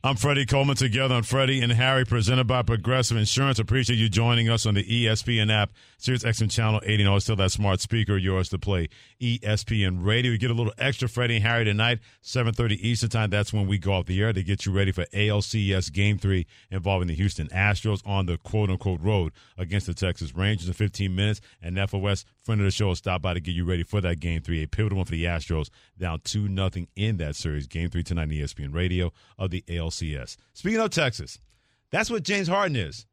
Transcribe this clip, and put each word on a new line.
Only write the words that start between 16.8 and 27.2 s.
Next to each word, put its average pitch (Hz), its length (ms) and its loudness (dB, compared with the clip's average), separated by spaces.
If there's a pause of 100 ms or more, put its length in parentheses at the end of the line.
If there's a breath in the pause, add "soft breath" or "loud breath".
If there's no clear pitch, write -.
the 80 80 -2
Houston 85 320 -2
Astros 101 580 0
on 98 200 0
the 87 120 -2
quote-unquote 92 640 -2
road 92 300 0 (240 loud breath)
against 92 320 -4
the 85 60 -4
Texas 85 380 -4
Rangers 90 360 -2
in 90 60 -4
fifteen 98 420 -2
minutes. 104 240 0 (200 loud breath)
And 87 160 -6
F 98 160 -2
O 98 140 -2
S, 98 180 0 (160 soft breath)
friend 110 200 0
of 101 60 4
the 95 40 4
show, 104 160 0
will 90 80 2
stop 90 260 -4
by 90 140 -2
to 87 60 -2
get 78 160 -8
you 87 80 0
ready 87 180 0
for 104 180 -2
that 85 200 -2
Game 82 220 -2
Three, 82 200 -2
a 78 60 -6
pivotal 101 300 0
one 90 80 0
for - 60 -12
the 82 120 0
Astros, 82 460 -2 (280 soft breath)
down 85 240 -4
two 104 260 -2
nothing 95 460 -2
in 104 220 -2
that 76 180 -4